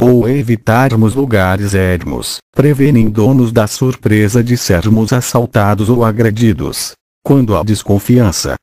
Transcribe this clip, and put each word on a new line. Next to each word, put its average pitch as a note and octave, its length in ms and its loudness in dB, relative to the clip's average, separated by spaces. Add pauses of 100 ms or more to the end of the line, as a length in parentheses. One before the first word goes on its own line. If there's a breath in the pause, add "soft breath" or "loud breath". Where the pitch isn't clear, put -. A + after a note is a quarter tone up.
ou A#2+ 280 2
evitarmos A#2 880 0
lugares G2+ 600 -2
ermos, F2 640 -4 (180)
prevenindo-nos B2+ 960 2
da A2 160 0
surpresa A2 760 0
de A#2+ 140 -2
sermos G#2+ 560 0
assaltados A2 760 -2
ou A#2+ 160 2
agredidos, A2 840 -2 (300)
quando B2+ 340 2
a E2+ 80 0
desconfiança G#2 1000 0